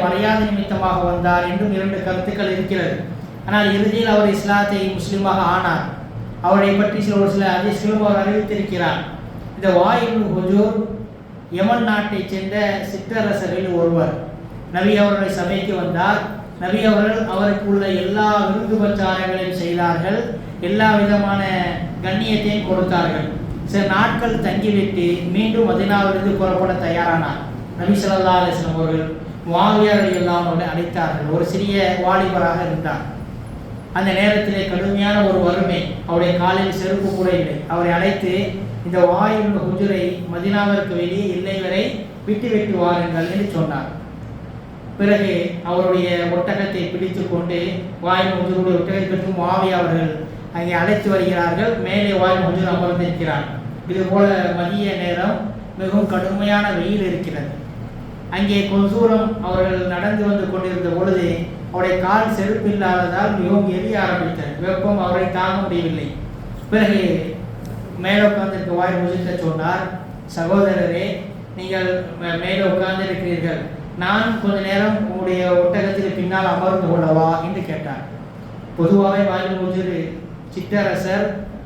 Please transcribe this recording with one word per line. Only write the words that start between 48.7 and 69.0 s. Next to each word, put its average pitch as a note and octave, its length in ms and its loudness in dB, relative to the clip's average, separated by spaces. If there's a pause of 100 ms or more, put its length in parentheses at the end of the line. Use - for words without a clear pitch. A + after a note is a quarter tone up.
ஒட்டகத்தை F#3+ 280 0
பிடித்து F#3+ 320 -2
முஆவியா F#3+ 400 2
அவர்கள் D#3+ 320 0 (420)
அங்கே F3 180 -2
அழைத்து G3+ 380 2
வருகிறார்கள். F3+ 640 2 (140)
மேலே G3+ 260 2 (100)
வாயில் F#3 240 4
ஹுஜூர் F3 280 0
அமர்ந்திருக்கிறார். E3+ 720 0 (420)
இது F#3 140 0 (100)
போல G3+ 140 6 (300)
மதிய F3+ 480 -2
நேரம், F3+ 320 -2 (420)
மிகவும் F#3+ 360 0
கடுமையான G3+ 580 0
வெயில் F#3+ 380 0
இருக்கிறது. D3 460 -4 (760)
அங்கே G3+ 260 2 (140)
கொஞ்ச G3 240 4
தூரம் A3 340 4 (160)
அவர்கள் F#3 480 0
நடந்து G#3 340 0
வந்து G3+ 240 2
கொண்டிருந்த F3+ 380 -2
பொழுது F3+ 400 2 (440)
அவருடைய F3+ 300 2
கால் G#3 320 2
செருப்பு G3+ 360 0
இல்லாததால் F#3+ 680 2
மிகவும் F#3+ 380 4
எரிய G#3+ 240 -2
ஆரம்பித்தது. E3 600 -2
வெப்பம் F#3+ 460 0
அவரை F3+ 260 2
தாங்க F#3 300 0
முடியவில்லை. E3 440 -2 (640)
பிறகு G#3 300 4 (1000)
மேலே G3+ 240 2
உட்கார்ந்திருக்க G3+ 500 2
வாயில் F3 280 0